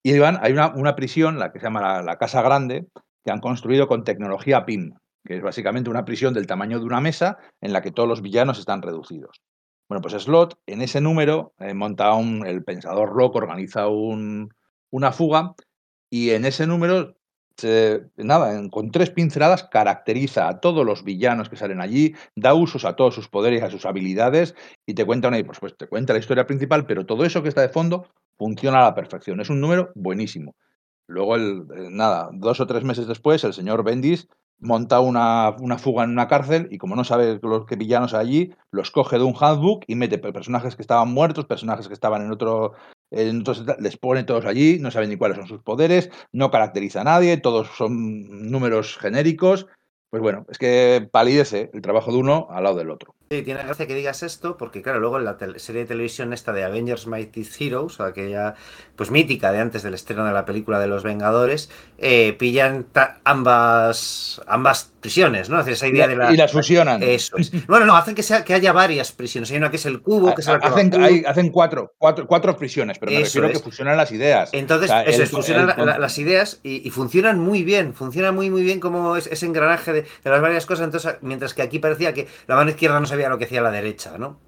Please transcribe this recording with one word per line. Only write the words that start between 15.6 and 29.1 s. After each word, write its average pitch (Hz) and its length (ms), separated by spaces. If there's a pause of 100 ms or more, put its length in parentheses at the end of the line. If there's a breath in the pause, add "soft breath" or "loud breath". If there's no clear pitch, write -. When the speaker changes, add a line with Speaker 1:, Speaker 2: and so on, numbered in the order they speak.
Speaker 1:
y 120 220
en 110 140
ese 139 200
número, 170 520 (380)
se, 110 520 (100)
nada, 113 400
en, 101 120
con 110 200
tres 170 220
pinceladas, 165 540
caracteriza 107 840
a 90 100
todos 165 260
los 101 180
villanos 104 460
que 107 60
salen 98 260
allí, 139 340 (200 loud breath)
da 127 200
usos 160 280
a 98 120
todos 127 180
sus 110 160
poderes 117 320
y 113 40
a 95 40
sus 95 160
habilidades, 104 680 (320 loud breath)
y 101 80
te 107 100
cuenta 117 220
una, 117 160
pues, 71 160
pues, - 180
te - 100
cuenta 117 260
la 110 60
historia 123 280
principal, 143 400
pero 95 180
todo 110 180
eso 165 200
que 151 60
está 143 120
de 127 80
fondo 170 380 (300)
funciona 131 420
a 123 60
la 92 100
perfección. 92 440